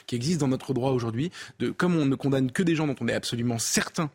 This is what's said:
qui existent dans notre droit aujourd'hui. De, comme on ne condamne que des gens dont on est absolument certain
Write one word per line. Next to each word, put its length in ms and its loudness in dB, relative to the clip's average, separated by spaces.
qui 100 -6
existent 300 0
dans 80 2
notre 180 -4
droit 200 0
aujourd'hui. 400 -2
De, 120 -2
comme 260 2
on 80 4
ne 100 4
condamne 380 0
que 100 0
des 140 4
gens 100 0
dont 140 0
on 80 -2
est 40 2
absolument 460 -2
certain 560 -2